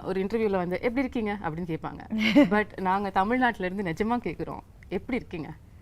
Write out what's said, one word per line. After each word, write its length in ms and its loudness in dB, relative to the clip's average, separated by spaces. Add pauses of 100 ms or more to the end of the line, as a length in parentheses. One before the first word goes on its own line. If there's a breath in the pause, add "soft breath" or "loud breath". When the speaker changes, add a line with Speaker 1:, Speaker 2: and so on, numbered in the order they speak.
(100)
Speaker 1:
ஒரு 120 -2
இன்டர்வியூல 400 2
வந்து, 240 -2
"எப்படி 180 0
இருக்கீங்க?" 280 -2 (120)
அப்படின்னு 280 -4
கேட்பாங்க. 380 -6
Speaker 2:
<laughs> 440 6
Speaker 1:
But 160 2 (180)
நாங்க 300 2
தமிழ்நாட்டுல 500 2
இருந்து 220 -4
நிஜமா 340 0
கேக்குறோம், 400 -6 (340)
"எப்படி 220 -4
இருக்கீங்க?" 300 -8 (320 soft breath)